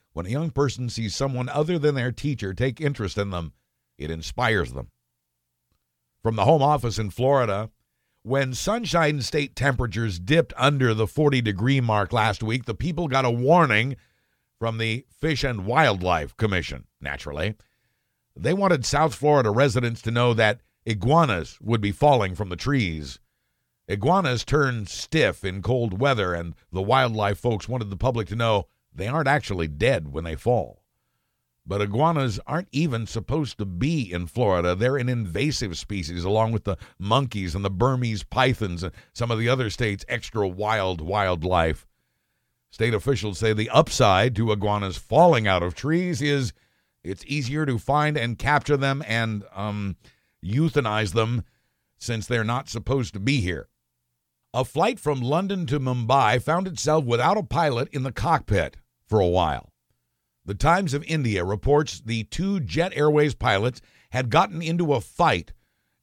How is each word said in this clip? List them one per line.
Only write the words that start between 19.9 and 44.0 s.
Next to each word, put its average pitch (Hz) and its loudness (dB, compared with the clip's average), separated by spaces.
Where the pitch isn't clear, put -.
to 113 -4
know 120 2
that 107 2
iguanas 113 2
would 113 0
be 101 0
falling 113 2
from 95 -6
the 90 -8
trees. 85 -2
Iguanas 127 0
turn 127 0
stiff - -2
in 95 -6
cold 110 0
weather, 110 2
and 85 -6
the 92 -2
wildlife 107 0
folks 113 -2
wanted 117 -6
the 98 -8
public 117 -2
to 104 -8
know 113 0
they 95 -6
aren't 143 0
actually 101 0
dead 78 0
when 80 -6
they 82 -6
fall. 78 -2
But 98 -2
iguanas 127 0
aren't 160 -6
even 127 -2
supposed 127 -6
to 104 -6
be 101 -2
in 87 -4
Florida. 90 0
They're 123 0
an 123 -2
invasive 113 -2
species, 87 -6
along 110 2
with 104 -2
the 95 -4
monkeys 101 0
and 98 -4
the 98 0
Burmese 117 0
pythons 110 0
and 92 -6
some 117 -4
of 113 -2
the 117 -2
other 127 0
state's 101 -4
extra 113 -4
wild 95 -2
wildlife. 90 0
State 113 -2
officials 104 -2
say 110 2
the 107 -2
upside 117 4